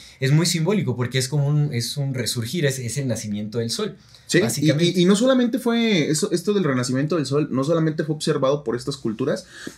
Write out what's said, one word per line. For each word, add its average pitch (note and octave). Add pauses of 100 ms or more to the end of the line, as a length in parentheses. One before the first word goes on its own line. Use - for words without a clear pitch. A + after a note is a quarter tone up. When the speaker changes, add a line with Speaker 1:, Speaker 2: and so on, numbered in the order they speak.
(200)
Speaker 1:
es C3+
muy D#3
simbólico E3
porque B2
es B2+
como C#3+
un, D3
es A#2+
un C#3
resurgir, B2
es, C3
es A#2+
el C3+
nacimiento G#2+
del A2+
sol, G#3+ (300)
Speaker 2:
Sí, -
y, -
Speaker 1:
básicamente. D#3
Speaker 2:
y, F3
y -
no G3+
solamente B3
fue A3+
eso, D#3
esto F3
del G3
renacimiento C3
del D3+
sol, C#3+
no C3
solamente D#3+
fue D3
observado D3
por A#2
estas C3
culturas, B2+ (320)